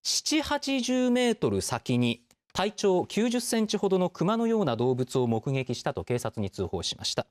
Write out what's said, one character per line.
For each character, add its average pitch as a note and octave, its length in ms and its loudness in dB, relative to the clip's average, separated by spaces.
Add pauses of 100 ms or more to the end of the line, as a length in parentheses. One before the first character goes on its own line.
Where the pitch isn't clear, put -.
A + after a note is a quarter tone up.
七 - 380 0
八 C4+ 400 -2
十 B3+ 300 0
メ A#3+ 220 4
ー - 20 2
ト C#3 160 0
ル G2 100 0
先 B2 380 -2
に A#2+ 240 0 (320)
体 G#3 180 0
長 F3+ 320 2
九 A3+ 240 0
十 A#3+ 120 0
セ A3+ 200 0
ン G#3+ 60 0
チ G#3+ 100 -2
ほ G3 140 0
ど F#3+ 80 2
の F3+ 100 2
熊 G3+ 300 -2
の A#3 80 0
よ A3+ 140 2
う G3 40 2
な A#2+ 100 0
動 B2 200 2
物 B2+ 240 -2
を B2 80 4
目 C3+ 260 0
撃 C3 220 -2
し - 80 -10
た C#3+ 100 -4
と E2+ 100 -6
警 B2 160 -2
察 A2 220 -4
に G2 100 -2
通 F#2+ 160 -4
報 E2+ 160 -4
し - 140 -6
ま - 80 -16
し - 100 -4
た。 - 160 -4